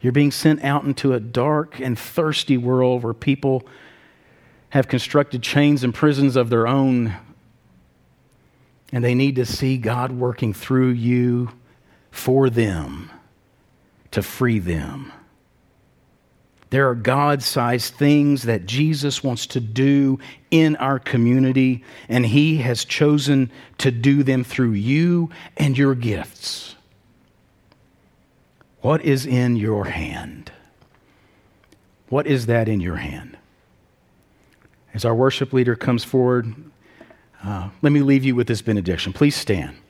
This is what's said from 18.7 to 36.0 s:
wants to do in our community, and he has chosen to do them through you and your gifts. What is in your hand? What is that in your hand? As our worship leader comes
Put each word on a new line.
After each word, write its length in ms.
wants 260
to 120
do 580
in 260
our 220
community, 840
and 160
he 340
has 280
chosen 640
to 140
do 320
them 200
through 300
you 560
and 180
your 180
gifts. 800
What 240
is 220
in 300
your 280
hand? 680
What 180
is 200
that 220
in 120
your 160
hand? 400
As 100
our 100
worship 380
leader 240
comes 280